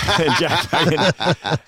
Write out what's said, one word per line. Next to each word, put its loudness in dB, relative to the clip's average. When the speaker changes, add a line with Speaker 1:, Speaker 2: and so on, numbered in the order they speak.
Speaker 1:
jack -2
wagon. 2
Speaker 2:
<laughs> -2